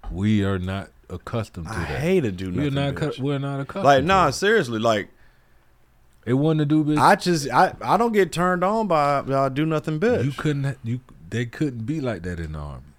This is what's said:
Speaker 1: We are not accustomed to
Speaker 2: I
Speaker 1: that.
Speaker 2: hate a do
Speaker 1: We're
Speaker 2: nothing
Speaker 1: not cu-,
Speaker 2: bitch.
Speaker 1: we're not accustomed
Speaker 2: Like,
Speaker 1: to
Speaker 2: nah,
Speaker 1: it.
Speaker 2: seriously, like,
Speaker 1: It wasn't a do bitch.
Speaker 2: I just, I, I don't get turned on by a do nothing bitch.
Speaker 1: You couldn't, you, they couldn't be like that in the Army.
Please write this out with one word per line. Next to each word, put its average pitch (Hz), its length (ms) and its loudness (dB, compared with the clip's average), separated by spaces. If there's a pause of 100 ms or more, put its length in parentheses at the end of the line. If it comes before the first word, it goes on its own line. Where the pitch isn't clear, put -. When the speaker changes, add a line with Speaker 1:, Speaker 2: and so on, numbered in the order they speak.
(120)
Speaker 1:
We 101 320 2
are 98 160 -2
not 95 300 -8 (200)
accustomed 90 560 -8
to 80 60 -12
Speaker 2:
I - 60 -8
Speaker 1:
that. 76 220 -6
Speaker 2:
hate 170 240 2
a 107 60 0
do 92 220 -6
Speaker 1:
We're 143 180 0
Speaker 2:
nothing 139 40 -4
Speaker 1:
not 139 200 -2
cu-, 156 120 -4
Speaker 2:
bitch. - 120 -6
Speaker 1:
we're 139 220 -4
not 139 180 -6
accustomed 190 260 -8
Speaker 2:
Like, 139 180 8
Speaker 1:
to 151 40 -2
Speaker 2:
nah, 185 220 4
Speaker 1:
it. 131 60 0
Speaker 2:
seriously, 185 440 0
like, 110 300 0 (1160)
Speaker 1:
It 117 100 0
wasn't 156 260 2
a 151 60 2
do 156 180 4
bitch. 147 140 2
Speaker 2:
I 160 180 6
just, 151 340 -2
I, 156 300 4
I 131 160 0
don't 233 160 2
get 214 180 4
turned 180 320 0
on 214 240 0
by 143 400 2
a 135 240 0
do 143 160 -2
nothing 156 320 -2
bitch. 208 260 0
Speaker 1:
You 143 60 0
couldn't, 139 540 -4
you, 120 160 -4 (280)
they 117 180 -4
couldn't 120 400 -6
be 156 140 -4
like 110 220 -4
that 87 160 -6
in 78 140 -8
the 78 80 -8
Army. 71 220 -12 (160)